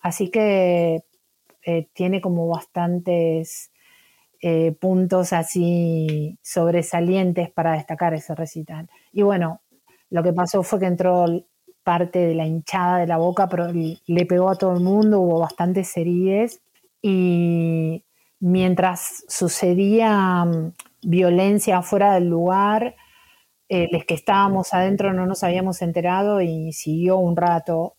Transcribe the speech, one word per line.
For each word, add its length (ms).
Así 260
que, 760
eh, 280
tiene 280
como 280
bastantes, 1200
eh, 300
puntos 600
así 1080
sobresalientes 1080
para 240
destacar 380
ese 220
recital. 540
Y 100
bueno, 380
lo 140
que 80
pasó 320
fue 160
que 60
entró 400
parte 340
de 160
la 120
hinchada 520
de 80
La 120
Boca, 300
pero 240
le, 340
le 200
pegó 240
a 60
todo 180
el 60
mundo, 400
hubo 180
bastantes 580
heridas, 640
y 1000
mientras 880
sucedía, 1160
mm, 280
violencia 760
afuera 340
del 160
lugar, 680
eh, 200
los 140
que 80
estábamos 640
adentro 400
no 100
nos 180
habíamos 380
enterado 640
y 300
siguió 440
un 200
rato 640